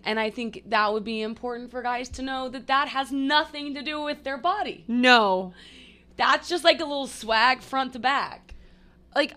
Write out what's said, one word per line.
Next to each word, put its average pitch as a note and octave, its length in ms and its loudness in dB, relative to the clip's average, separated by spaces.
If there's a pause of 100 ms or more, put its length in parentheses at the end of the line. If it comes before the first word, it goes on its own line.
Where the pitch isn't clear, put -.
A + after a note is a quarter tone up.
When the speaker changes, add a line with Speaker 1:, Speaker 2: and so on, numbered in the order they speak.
Speaker 1:
and A3 160 -2
I A3 100 0
think A3 360 -8
that G#3 260 2
would G#3+ 120 -2
be A3 180 -4
important A#3+ 480 -8
for B3 100 -10
guys B3 300 -4
to - 120 -10
know C4 280 -6
that B3 160 -12
that C#4 220 2
has C4+ 220 -4
nothing D4 640 0
to C#4+ 80 -8
do D4+ 200 -4
with D4 220 -6
their C4+ 120 -4
body. F4 520 -4
Speaker 2:
No. A3 640 6 (640)
Speaker 1:
That's B3+ 320 2
just, E4+ 160 0
like, E4 160 6
a E4 40 -2
little C#4+ 220 -4
swag A3+ 560 2
front C4 320 -4
to C4 40 -10
back. B3 560 -4 (640)
Speaker 2:
Like, C#4+ 200 2